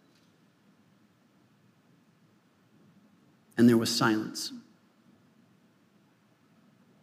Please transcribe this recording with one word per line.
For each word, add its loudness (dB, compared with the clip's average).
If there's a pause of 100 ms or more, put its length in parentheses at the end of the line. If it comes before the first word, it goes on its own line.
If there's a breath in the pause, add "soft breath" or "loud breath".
(3500)
And 6
there 4
was -2
silence. -4 (2500)